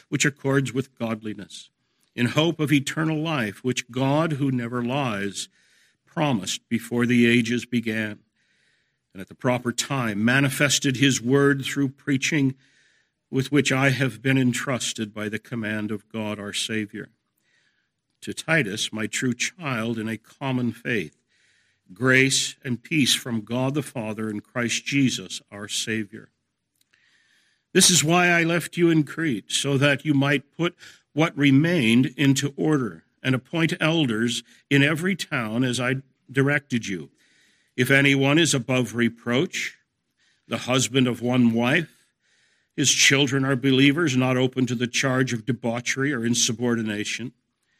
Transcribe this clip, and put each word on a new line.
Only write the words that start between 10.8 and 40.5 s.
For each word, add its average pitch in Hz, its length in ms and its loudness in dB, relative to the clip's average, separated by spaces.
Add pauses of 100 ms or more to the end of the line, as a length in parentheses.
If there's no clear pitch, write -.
his 117 240 2
word 139 440 2
through 139 240 -2
preaching, 139 680 -2 (720)
with 135 220 -2
which 143 180 4
I 135 200 2
have 117 300 -2
been 135 160 0
entrusted 120 800 -2
by 107 140 -8
the 107 100 -8
command 107 540 -6
of 104 160 -12
God 107 320 -8
our 101 120 -12
Savior. 107 580 -6 (1120)
To 101 120 -10
Titus, 135 580 -2
my 107 140 -6
true 123 260 -2
child 117 680 -4
in 110 80 -4
a 110 100 -6
common 127 540 -4
faith, 110 440 -6 (800)
grace 131 720 2
and 120 180 -6
peace 143 320 2
from 113 280 -4
God 127 320 -2
the 147 80 -2
Father 110 460 -8
and 104 140 -6
Christ - 420 -4
Jesus 127 560 -2 (100)
our 101 180 -16
Savior. 110 600 -6 (1400)
This 185 160 6
is 165 140 4
why 175 260 4
I 170 140 4
left 165 340 -2
you 175 140 6
in 160 140 6
Crete, 139 480 -6
so 139 260 0
that 139 260 2
you 151 80 2
might 139 440 0
put 175 200 -2 (360)
what 160 260 0
remained 135 680 4 (100)
into 139 400 2
order 127 480 -2 (180)
and 131 120 0
appoint 165 460 0
elders 123 640 0 (280)
in 139 120 4
every 165 320 0
town 120 500 -4
as 123 140 -2
I 127 180 0 (340)
directed 135 560 0
you. 87 240 -8 (640)
If 123 140 2
anyone 139 480 4
is 165 160 2
above 127 400 -2
reproach, 120 840 -2 (720)
the 117 120 -6